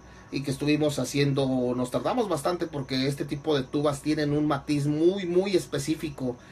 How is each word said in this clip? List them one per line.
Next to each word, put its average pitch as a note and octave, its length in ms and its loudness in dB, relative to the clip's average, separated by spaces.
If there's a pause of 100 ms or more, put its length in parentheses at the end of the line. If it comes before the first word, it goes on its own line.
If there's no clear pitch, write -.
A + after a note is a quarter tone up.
(320)
y C#3+ 100 -4
que D#3 100 -4
estuvimos D3 460 2
haciendo, C3 800 0
nos B2 160 -2
tardamos G3 360 0
bastante F3+ 380 -2
porque C3+ 420 -2
este D3 180 -2
tipo D3+ 300 0
de E3+ 80 2
tubas D3 380 0
tienen D3+ 320 0
un D3+ 140 2
matiz D3 400 0
muy, E3+ 380 2
muy F3+ 300 2
específico. C#3+ 800 -2 (160)